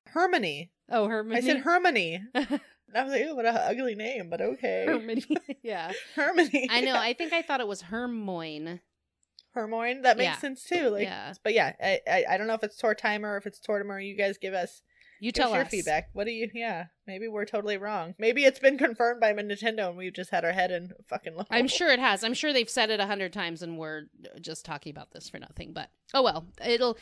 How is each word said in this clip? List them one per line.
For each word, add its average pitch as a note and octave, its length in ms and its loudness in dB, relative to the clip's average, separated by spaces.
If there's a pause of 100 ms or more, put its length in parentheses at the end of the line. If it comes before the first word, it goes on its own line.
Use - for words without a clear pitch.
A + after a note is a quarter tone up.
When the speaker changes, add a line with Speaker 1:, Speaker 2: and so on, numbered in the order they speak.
Speaker 1:
Hermione. A3 640 0 (180)
Speaker 2:
Oh, A3+ 180 2
Hermione. A3+ 300 -2
Speaker 1:
I - 20 4
said C4+ 180 4
Hermione. C4 640 2 (100)
Speaker 2:
<laughs> C4+ 260 0 (340)
Speaker 1:
And A3+ 60 2
I C4+ 40 0
was C4+ 100 -4
like, C#4 100 4
"Ew, D#4 100 -4
what A#3 120 0
a A#3 60 4 (180)
ugly A#3+ 240 -2
name," G#3+ 340 -6
but E3 140 -4
okay. G3+ 440 -2
Speaker 2:
Hermione, A3+ 380 -2 (200)
<laughs> - 180 -12
yeah. F#3 300 -6 (120)
Speaker 1:
<laughs> - 100 -18
Hermione. D4 560 2
Speaker 2:
I A#3+ 120 4
know. C4 120 2
I A#3 200 2
think E4 180 -4
I E4+ 80 2
thought C#4 220 -2
it A3 40 -2
was G3+ 140 -6
Hermione. F3+ 1000 -6 (760)
Speaker 1:
Hermione? A#3 480 -4
That A#3+ 160 8
makes B3 160 2
Speaker 2:
Yeah. - 40 -6
Speaker 1:
sense, C4+ 260 -6
too. D#4+ 260 0
Like, G3+ 140 0
Speaker 2:
Yeah. C3+ 280 -8 (100)
Speaker 1:
but G#3+ 120 0
yeah, G3+ 180 4 (100)
I, F#3 240 2
I, F3+ 240 4
I F#3 60 4
don't G#3 100 -2
know A3+ 80 -2
if A3 80 -4
it's G#3 180 -6
Tortimer G#3+ 520 0
or G3+ 60 -4
if G3+ 80 -10
it's - 140 -14
Tortimer. G3+ 460 -4
You G3+ 80 -10
guys G3 240 0
give F#3+ 160 -6
us, F3+ 280 -4 (380)
Speaker 2:
You A3 120 -4
Speaker 1:
give C#4 100 0
us B3 60 4
Speaker 2:
tell G#3+ 80 2
Speaker 1:
your - 80 2
Speaker 2:
us. - 60 -8
Speaker 1:
feedback. D#3+ 420 -2
What G3+ 120 -4
do A3+ 80 -4
you, A3+ 220 -4
yeah. G#3 320 -6 (200)
Maybe G3+ 220 -10
we're G#3 180 -4
totally G#3 320 -2
wrong. G3 400 -4
Maybe B3 260 2
it's C4+ 140 8
been C4+ 200 6
confirmed A#3+ 420 2
by A3 120 6
Nintendo G#3 560 -2
and F3 80 -6
we've F#3 160 -8
just F3+ 180 -8
had E3+ 140 0
our E3+ 80 2
head F#3 180 2
in F3 280 -6
a - 60 -20
fucking - 300 -8
low. F#3 160 -8
Speaker 2:
I'm - 180 4
sure E4+ 220 4
it B3+ 80 6
has. A3+ 260 2
I'm A#3 100 0
sure D4+ 180 0
they've A#3 160 4
said A3 220 2
it G#3+ 100 2
a G3 60 2
hundred G3 260 -4
times E3+ 300 -6
and E3 160 -8
we're D#3 260 -8 (360)
just D#3+ 260 -12
talking D3+ 240 -10
about C#3+ 220 -14
this E3 180 -16
for D#3+ 80 -14
nothing. - 340 -14
But, - 180 -12 (240)
oh C4+ 80 4
well. E3+ 240 2 (200)
It'll, A#3+ 360 2